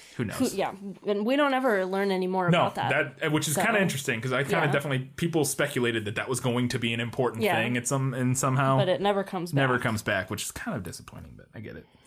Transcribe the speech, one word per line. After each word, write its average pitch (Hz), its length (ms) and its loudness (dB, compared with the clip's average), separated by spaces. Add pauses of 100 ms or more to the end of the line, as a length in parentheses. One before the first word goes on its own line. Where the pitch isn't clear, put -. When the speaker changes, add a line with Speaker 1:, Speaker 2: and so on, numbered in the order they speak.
(180)
Speaker 1:
Who 127 60 -2
knows? 101 140 -4
Speaker 2:
Who, 202 200 0
yeah, 151 140 -2 (360)
and 208 180 0
we 254 100 2
don't 285 180 4
ever 240 320 2
learn 196 260 0
any 185 160 0
more 185 220 2
Speaker 1:
No, 170 180 6
Speaker 2:
about - 80 -4
that. 135 440 -2
Speaker 1:
that, 156 80 -2
uh, 147 40 0
which 151 180 0
is 143 60 0
Speaker 2:
So, 190 100 2
Speaker 1:
kinda 220 160 2
interesting, 131 400 -2
'cause 127 100 -4
I 131 120 2
kinda 156 240 0
Speaker 2:
yeah. 139 40 2
Speaker 1:
definitely, 139 460 0
people 165 260 0
speculated 120 640 0
that 104 100 -6
that 107 140 -4
was 123 100 -2
going 123 300 0
to 117 100 -2
be 117 140 0
an 117 80 -2
important 117 420 0
Speaker 2:
Yeah. 175 120 2
Speaker 1:
thing 120 200 0
at 120 100 -2
some, 135 280 0
and 127 240 2
somehow 135 400 2
Speaker 2:
But 180 100 4
it 180 140 2
never 196 240 2
comes 175 280 -6
Speaker 1:
never 139 200 2
Speaker 2:
back. 123 100 0
Speaker 1:
comes 107 200 0
back, 95 260 0
which 101 140 -4
is - 100 -6
kind 190 240 -8
of 90 60 -6
disappointing, - 520 -14
but - 180 -20
I - 60 -14
get 67 160 -14
it. 80 100 -16 (220)